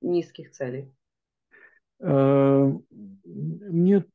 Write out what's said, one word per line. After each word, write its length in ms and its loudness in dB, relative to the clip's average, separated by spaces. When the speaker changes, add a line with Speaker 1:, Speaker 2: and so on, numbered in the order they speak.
Speaker 1:
низких 500 -6
целей. 420 -10
Speaker 2:
Э, 720 4
мне 880 -2